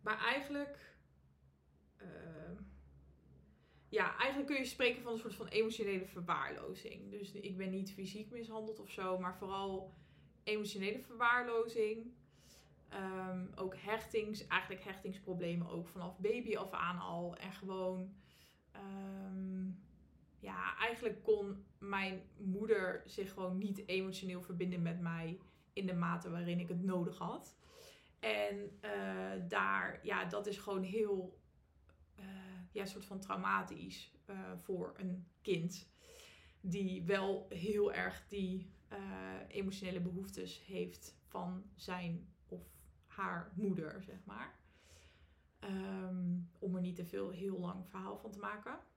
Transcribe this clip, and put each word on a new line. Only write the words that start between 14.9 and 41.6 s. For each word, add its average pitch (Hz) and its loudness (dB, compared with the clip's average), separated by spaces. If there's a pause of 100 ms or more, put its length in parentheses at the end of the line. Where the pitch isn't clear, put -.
ook 170 -4
vanaf 180 -8
baby 220 2
af 190 -4
aan 175 2
al. 175 -2
En 190 -8
gewoon, 185 -2 (580)
ehm, 190 -4 (720)
ja, 190 -2
eigenlijk 233 0
kon 202 4 (140)
mijn 190 0 (140)
moeder 196 4
zich 196 -4
gewoon 185 0
niet 196 0
emotioneel 185 0
verbinden 180 0
met 170 2
mij 165 -2 (340)
in 196 0
de 180 2
mate 175 2
waarin 175 2
ik 175 -2
het 175 0
nodig 180 4
had. - -4 (640)
En, 202 2
eh, 190 -2 (160)
daar, 190 4
ja, 190 2
dat 208 0
is 202 0
gewoon 196 0
heel, 190 2 (760)
eh, 190 -14 (480)
ja, 202 0
soort 190 -6
van 196 -4
traumatisch, 190 0 (100)
eh, 190 -8
voor 180 -2
een 185 -2 (160)
kind 175 0 (680)
die 185 0
wel 196 4
heel 208 4
erg 180 0
die, 185 0 (180)
eh, 202 -8 (500)
emotionele 190 -2
behoeftes 180 -4
heeft 180 -6 (100)
van 185 -4 (100)